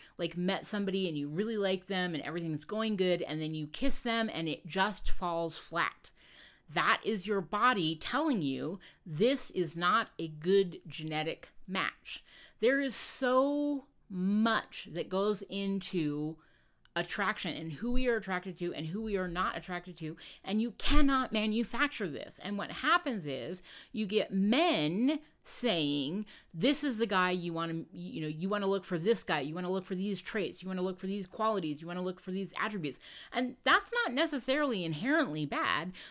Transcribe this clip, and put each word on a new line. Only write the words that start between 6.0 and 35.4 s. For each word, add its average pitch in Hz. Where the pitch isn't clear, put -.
that 165
is 202
your 202
body 208
telling 247
you, 135
"This 214
is 160
not 180
a 165
good 175
genetic 156
match." -
There 262
is 269
so 277
much 202
that 165
goes 196
into 165
attraction 185
and 160
who 233
we 254
are 233
attracted 180
to 175
and 156
who 180
we 220
are 185
not 180
attracted 175
to, 160
and 214
you 233
cannot 277
manufacture 220
this. -
And 202
what 185
happens 285
is 143
you 214
get 202
men 226
saying, 160
"This 254
is 254
the 226
guy 185
you 175
wanna, 165
you 175
know, 156
you 156
wanna 202
look 196
for 180
this 190
guy, 156
you 147
wanna 180
look 185
for 196
these 190
traits, 180
you 185
wanna 185
look 185
for 190
these 196
qualities, 180
you 165
wanna 175
look 180
for 185
these 185
attributes." 180
And 247
that's 349
not 466
necessarily 269
inherently 160